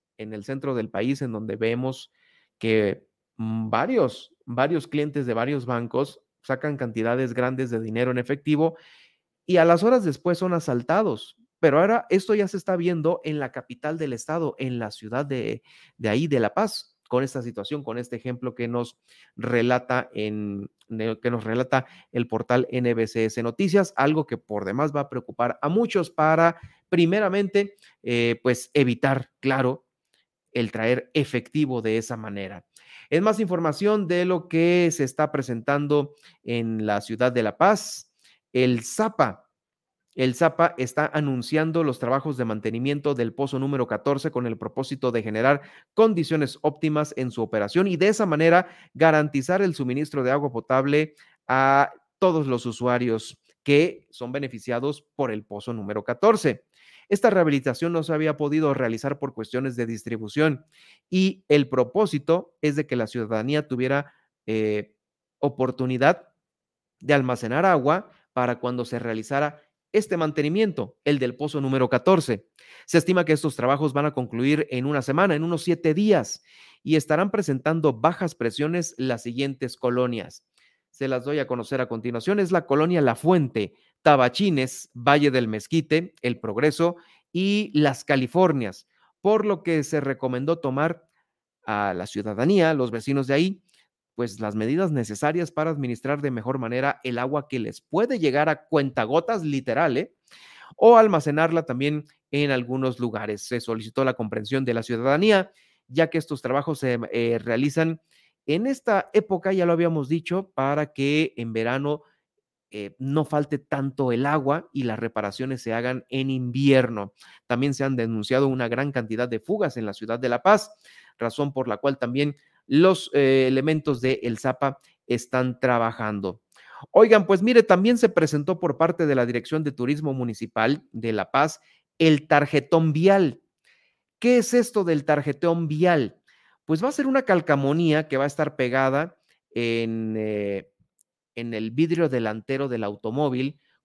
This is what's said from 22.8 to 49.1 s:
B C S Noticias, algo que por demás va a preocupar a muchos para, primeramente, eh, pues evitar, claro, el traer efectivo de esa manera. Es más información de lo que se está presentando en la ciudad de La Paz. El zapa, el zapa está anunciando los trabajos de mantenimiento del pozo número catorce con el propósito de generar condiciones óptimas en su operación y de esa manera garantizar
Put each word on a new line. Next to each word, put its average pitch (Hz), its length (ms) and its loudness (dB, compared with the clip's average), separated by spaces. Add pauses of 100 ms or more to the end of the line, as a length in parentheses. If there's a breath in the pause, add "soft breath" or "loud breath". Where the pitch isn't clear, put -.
B 113 140 0
C 113 180 -2
S 110 160 -4
Noticias, 180 540 0
algo 151 320 0
que 117 100 -6
por 104 280 -6
demás 139 300 -2
va 143 40 0
a 139 100 -6
preocupar - 540 -4
a 147 60 0
muchos 208 420 0
para, 160 480 2 (300 loud breath)
primeramente, 196 840 2 (280 soft breath)
eh, 117 400 0
pues 123 320 0
evitar, 135 640 0
claro, 135 480 0 (640)
el 117 200 -2
traer 117 440 -2
efectivo 131 640 -2
de 110 160 0
esa 117 200 -6
manera. 101 500 -12 (440 loud breath)
Es 160 100 2
más 208 180 2
información 185 680 0
de 180 180 0
lo 180 220 -2
que 170 440 4
se 147 120 -2
está 147 280 -2
presentando 143 840 -2 (280 soft breath)
en 113 440 -4
la 104 140 0
ciudad 120 300 0
de 120 120 0
La 104 120 -2
Paz. - 560 0 (400 soft breath)
El 127 320 2
zapa, 160 680 -2 (640)
el 131 180 0
zapa 165 440 2
está 131 360 -4
anunciando 151 720 -2
los 131 160 -2
trabajos 135 360 -2
de 127 100 -4
mantenimiento 120 680 -2
del 120 200 -2
pozo 135 260 -4
número 135 260 -2
catorce 139 460 -2
con 123 160 -4
el 113 100 -6
propósito 131 540 -4
de 117 100 -2
generar 117 400 0 (320 loud breath)
condiciones 165 680 2
óptimas 151 540 -2
en 127 140 -4
su 117 140 -4
operación 110 440 0
y 180 80 -2
de 175 120 2
esa 214 180 2
manera 165 440 4 (260 loud breath)
garantizar 151 680 2